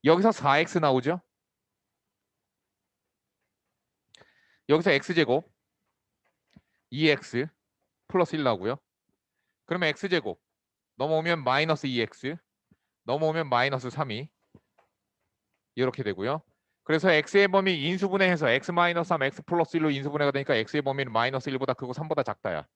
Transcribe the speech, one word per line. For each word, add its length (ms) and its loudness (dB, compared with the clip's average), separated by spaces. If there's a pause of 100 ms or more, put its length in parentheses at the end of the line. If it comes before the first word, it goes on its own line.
여기서 260 4
사 280 2
엑스 180 -2
나오죠. 440 0 (3500)
여기서 220 4
X제곱, 600 0 (1400)
이 180 2
엑스 380 -2 (600)
플러스 280 0
일 80 -2
나오고요. 340 0 (880)
그러면 240 -2
X제곱 500 -2 (560)
넘어오면 480 0
마이너스 440 0
이 140 0
엑스, 360 -6 (680)
넘어오면 460 -2
마이너스 400 0
삼이 400 -6 (1500)
이렇게 280 -2
되고요. 380 -4 (420)
그래서 280 2
X의 380 4
범위 380 0
인수분해해서 640 2
X 220 0
마이너스 380 0
삼, 140 0
X 200 -4
플러스 340 -2
일로 140 2
인수분해가 400 -2
되니까 240 -2
X의 260 -2
범위는 300 -4
마이너스 380 -2
일보다 240 -2
크고 200 -8
삼보다 300 -4
작다야. 520 -6